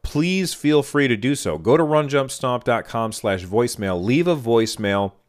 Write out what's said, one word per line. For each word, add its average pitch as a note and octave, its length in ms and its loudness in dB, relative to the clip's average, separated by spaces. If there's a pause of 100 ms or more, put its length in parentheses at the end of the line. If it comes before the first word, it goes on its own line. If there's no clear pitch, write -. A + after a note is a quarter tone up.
please F3+ 520 -2
feel D3 280 2
free C#3+ 280 0
to A#2 80 2
do C3 180 -2
so. E2 220 -4
Go G2 180 4
to E3 80 4
run D3+ 240 2
jump C3+ 240 -2
stomp B2 320 -4
dot A#2 220 -2
com A2+ 260 -4
slash G2 320 -2
voicemail. G2 580 -2
Leave C#3 260 2
a F3 80 2
voicemail A2 760 0 (180)